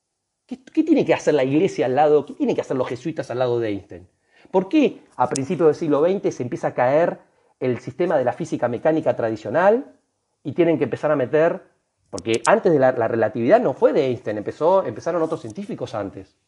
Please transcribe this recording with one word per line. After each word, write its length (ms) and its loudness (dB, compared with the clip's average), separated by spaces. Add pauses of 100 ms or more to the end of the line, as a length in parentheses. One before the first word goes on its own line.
(460)
¿Qué, 180 -14
qué 200 -2
tiene 220 2
que 80 4
hacer 200 0
la 100 2
iglesia 420 0
al 100 0
lado? 300 4
¿Qué 80 -16
tienen 220 -2
que 60 -4
hacer 160 -4
los 100 -2
jesuitas 440 -8
al 80 -6
lado 200 0
de 100 -4
Einstein? 380 -10 (440)
¿Por 180 0
qué 320 2 (160)
a 100 0
principios 400 0
del 80 4
siglo 260 0
veinte 300 0
se 120 -6
empieza 240 -6
a 80 -6
caer 420 2 (420)
el 200 -2
sistema 360 -4
de 80 2
la 80 0
física 360 -4
mecánica 480 0
tradicional 800 0 (480)
y 80 -8
tienen 260 2
que 60 0
empezar 280 -2
a 40 2
meter... 480 0 (480)
Porque 340 -2
antes 260 4
de 60 4
la, 140 4
la 160 0
relatividad 520 2
no 140 -2
fue 180 2
de 140 2
Einstein, 320 -4
empezó, 480 0
empezaron 380 -4
otros 180 -6
científicos 540 -10
antes. 420 -10 (100)